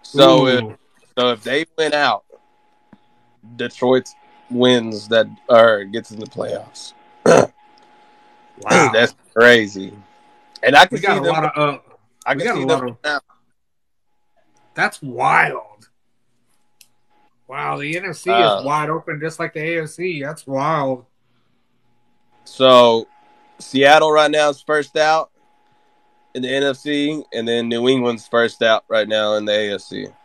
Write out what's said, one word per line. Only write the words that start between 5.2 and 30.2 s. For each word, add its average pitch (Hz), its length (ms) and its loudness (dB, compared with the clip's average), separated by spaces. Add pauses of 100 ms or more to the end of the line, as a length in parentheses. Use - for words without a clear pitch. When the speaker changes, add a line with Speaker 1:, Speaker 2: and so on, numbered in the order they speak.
Speaker 1:
or 113 380 4
gets 110 260 -12
in 107 80 -18
the 107 80 -12
playoffs. - 680 -12 (320)
<clears throat> - 260 4 (1080)
Speaker 2:
Wow. 120 320 2
Speaker 1:
That's 113 200 2 (220)
crazy. 104 560 4 (720)
And 131 140 2
I 180 80 8
can 220 100 -10
Speaker 2:
We 165 60 -6
got 190 120 0
Speaker 1:
see 151 40 -2
Speaker 2:
a - 60 -6
Speaker 1:
them 170 100 -2
Speaker 2:
lot 160 120 -2
of, 147 120 -4
uh, 143 220 -2 (460)
Speaker 1:
I 131 100 -2
Speaker 2:
we 135 40 -6
Speaker 1:
can 220 80 -4
Speaker 2:
got 208 80 -2
Speaker 1:
see 139 80 -4
Speaker 2:
a - 20 -4
Speaker 1:
them 135 140 0
Speaker 2:
lot 123 100 -8
of 117 140 -16
Speaker 1:
now. 147 160 -4 (1600)
Speaker 2:
That's 190 260 -6
wild. 147 880 -4 (1600)
Wow, 143 300 -8
the 151 200 -8
N 190 80 -10
F 170 100 -10
C - 160 -6
Speaker 1:
Uh, 113 280 2
Speaker 2:
is 131 60 -12
wide 151 240 -2
open 160 320 -8
just 160 180 -10
like 165 140 -8
the 160 60 -10
A 165 240 -6
F 156 60 -12
C. 170 340 -10
That's 151 240 -14
wild. 135 580 -4 (1400)
Speaker 1:
So 123 600 4 (520)
Seattle 151 520 4
right 151 200 2
now 151 180 0
is 139 120 -8
first 151 340 -4
out 156 360 0 (1000)
in 127 80 -10
the 127 80 -8
N 139 140 -2
F 135 140 -2
C, 147 460 -4 (100)
and 117 120 -6
then 117 220 -4
New 117 220 0
England's 120 360 -2
first 117 380 -2
out 110 240 2
right 110 200 -2
now 107 280 -2
in 107 80 -4
the 104 80 -4
A 104 240 -2
F 92 60 -12
C. 101 260 -14 (180)